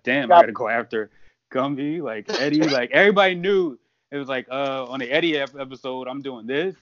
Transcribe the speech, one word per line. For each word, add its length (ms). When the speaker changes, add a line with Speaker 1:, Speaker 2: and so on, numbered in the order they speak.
Speaker 1:
damn, 260
Speaker 2:
Yeah. 80
Speaker 1:
I 40
gotta 100
go 160
after 440
Gumby, 500
like, 280
Eddie, 220
Speaker 2:
<laughs> 80
Speaker 1:
like, 220
everybody 440
knew. 420
It 80
was 100
like, 220
uh, 380
on 120
the 120
Eddie 260
ep-, 200
episode, 500
I'm 140
doing 260
this. 340